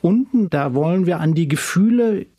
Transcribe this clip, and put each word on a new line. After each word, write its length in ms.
unten. 480
Da 240
wollen 320
wir 140
an 160
die 120
Gefühle, 800